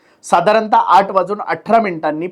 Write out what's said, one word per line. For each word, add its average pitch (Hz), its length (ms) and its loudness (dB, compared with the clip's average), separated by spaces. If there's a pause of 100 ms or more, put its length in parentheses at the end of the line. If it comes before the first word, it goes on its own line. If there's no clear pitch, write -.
(260)
साधारणतः 208 520 0
आठ 190 340 4
वाजून 190 300 -2
अठरा 214 400 0
मिनिटांनी 165 500 -6